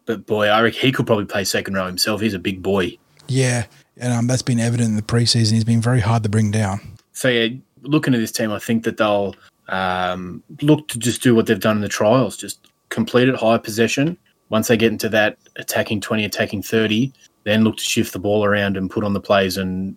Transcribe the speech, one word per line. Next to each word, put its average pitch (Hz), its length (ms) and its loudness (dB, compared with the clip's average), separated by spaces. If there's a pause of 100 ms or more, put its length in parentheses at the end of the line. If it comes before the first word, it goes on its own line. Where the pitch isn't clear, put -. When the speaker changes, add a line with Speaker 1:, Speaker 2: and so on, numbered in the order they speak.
Speaker 1:
but 107 200 -6
boy, 107 220 0
I 107 140 4
reckon 113 200 2
he 131 100 4
could 131 140 -2
probably 104 200 2
play 101 180 -4
second 98 320 -4
row 95 100 -2
himself. 95 360 -4
He's 110 120 0
a 92 60 -6
big 92 240 -6
boy. 95 340 0 (300)
Speaker 2:
Yeah, 127 380 0 (320)
and, 123 160 -2
um, 117 140 0
that's 127 140 0
been 120 180 0
evident 117 300 0
in 107 60 0
the 107 60 -2
preseason. 113 520 2
He's 113 100 2
been 117 180 2
very 120 180 2
hard 110 240 2
to 107 60 -2
bring 107 200 2
down. 101 300 0 (340)
Speaker 1:
So, - 140 -4
yeah, 117 220 2 (320)
looking 143 320 2
at 117 60 2
this 110 120 -2
team, 110 200 -2
I 98 80 -4
think 113 260 -2
that 110 120 -2
they'll, 104 380 0 (320)
um, 92 760 -4 (200)
look 147 260 2
to - 100 -8
just 117 240 -2
do 120 140 4
what 110 100 4
they've 107 140 0
done 110 160 2
in 104 60 -2
the 101 80 -4
trials, 110 480 2
just - 320 -14 (180)
complete 123 420 2
it 127 60 0
high 117 220 2
possession. 117 600 0 (300)
Once 110 220 0
they 117 80 4
get 98 140 4
into 107 180 -4
that 107 280 2 (200)
attacking - 440 -4
twenty, 107 240 -2
attacking 98 380 -4
thirty, 110 500 0 (300)
then 110 200 2
look 110 140 2
to - 60 -8
shift - 300 -2
the 95 60 -8
ball 104 260 0
around 101 320 0
and 95 120 -4
put 107 140 -4
on 101 100 -2
the 98 60 -2
plays 98 380 2
and 95 400 -4